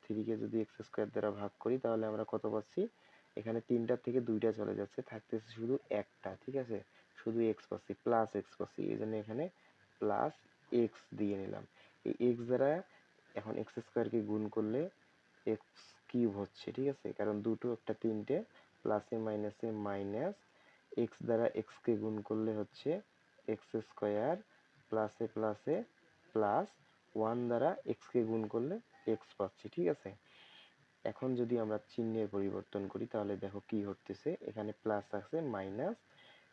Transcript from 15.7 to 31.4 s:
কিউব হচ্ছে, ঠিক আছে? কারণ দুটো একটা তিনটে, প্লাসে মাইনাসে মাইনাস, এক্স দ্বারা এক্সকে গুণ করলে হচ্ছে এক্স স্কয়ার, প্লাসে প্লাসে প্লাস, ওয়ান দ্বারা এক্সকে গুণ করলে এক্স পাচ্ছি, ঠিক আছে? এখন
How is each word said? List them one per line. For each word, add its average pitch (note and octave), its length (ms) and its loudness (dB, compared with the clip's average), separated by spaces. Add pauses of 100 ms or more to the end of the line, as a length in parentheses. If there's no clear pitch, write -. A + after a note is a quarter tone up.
কিউব A#2 320 4
হচ্ছে, - 260 -8 (100)
ঠিক C3+ 180 0
আছে? - 140 -8 (100)
কারণ G#2 160 2 (120)
দুটো A2+ 200 0 (100)
একটা - 180 -4 (100)
তিনটে, A2 320 2 (460)
প্লাসে G#2+ 340 0 (100)
মাইনাসে G#2+ 420 -2 (180)
মাইনাস, G2+ 500 -2 (680)
এক্স - 140 -4 (100)
দ্বারা A#2 180 4 (140)
এক্সকে - 320 0 (100)
গুণ A2 140 -2 (120)
করলে A2 320 0
হচ্ছে - 300 -4 (640)
এক্স - 140 -10 (200)
স্কয়ার, G#2+ 480 2 (520)
প্লাসে A2 360 0 (100)
প্লাসে A2 420 0 (560)
প্লাস, A2 360 4 (500)
ওয়ান A2+ 200 2 (120)
দ্বারা A#2+ 200 4 (220)
এক্সকে - 280 0 (100)
গুণ A2+ 120 2 (100)
করলে B2+ 220 0 (400)
এক্স - 140 -4 (100)
পাচ্ছি, - 360 -4
ঠিক F3 200 2
আছে? - 160 -10 (1000)
এখন C3 180 -4 (120)